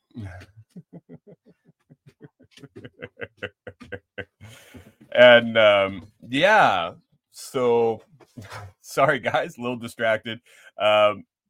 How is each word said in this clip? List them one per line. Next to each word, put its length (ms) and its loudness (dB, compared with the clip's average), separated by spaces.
<laughs> 100 -16
and, 460 6
um, 500 2
yeah, 640 0
so 680 -2
<laughs> 380 -20
sorry, 380 -2
guys, 380 -6
a 40 -16
little 160 -8
distracted. 640 -6
Um, 440 0